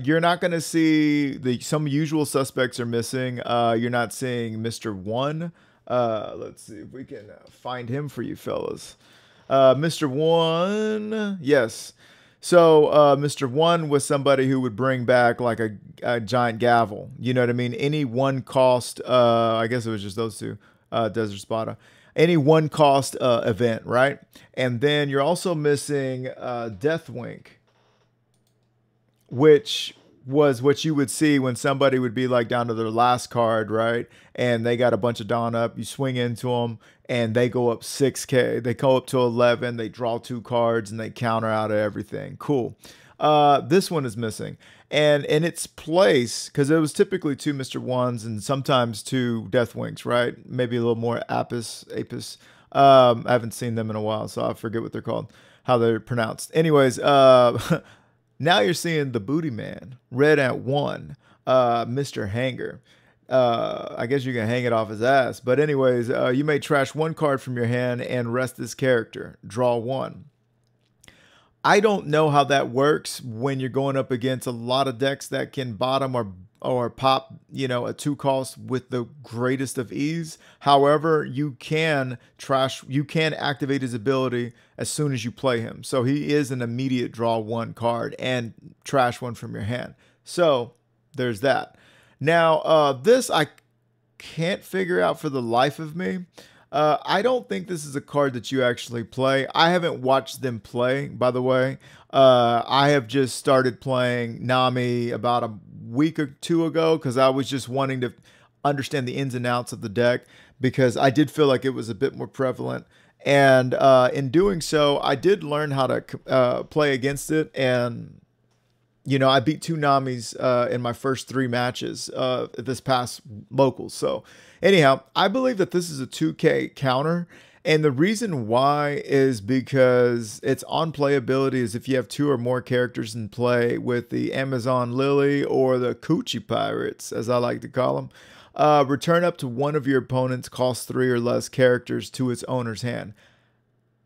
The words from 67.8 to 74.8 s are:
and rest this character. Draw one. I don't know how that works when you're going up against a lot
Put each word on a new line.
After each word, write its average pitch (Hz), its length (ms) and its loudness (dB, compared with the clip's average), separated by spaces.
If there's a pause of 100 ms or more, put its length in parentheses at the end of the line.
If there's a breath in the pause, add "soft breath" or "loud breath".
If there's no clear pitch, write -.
and 120 300 -4
rest 127 240 -4
this 120 160 -10
character. - 720 -2
Draw 120 340 0
one. 120 480 -6 (1400 soft breath)
I 185 160 4
don't 202 260 0
know 151 240 2
how 143 140 4
that 135 260 0
works 139 500 0
when 131 380 -6
you're 131 100 -4
going 135 280 -2
up 135 160 -2
against 127 340 -4
a 127 60 -4
lot 123 340 -2